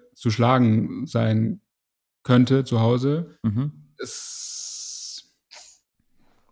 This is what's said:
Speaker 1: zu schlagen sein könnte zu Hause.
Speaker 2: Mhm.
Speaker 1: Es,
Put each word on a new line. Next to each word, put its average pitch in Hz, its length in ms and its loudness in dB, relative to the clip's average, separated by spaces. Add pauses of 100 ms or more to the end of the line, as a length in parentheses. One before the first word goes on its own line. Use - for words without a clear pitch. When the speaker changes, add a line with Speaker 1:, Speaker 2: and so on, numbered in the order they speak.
(140)
Speaker 1:
zu - 160 -4
schlagen 117 760 2
sein 113 540 0 (640)
könnte 127 420 4
zu 117 160 0
Hause. 135 640 0
Speaker 2:
Mhm. 120 280 -2 (260)
Speaker 1:
Es, - 1400 -12 (1200)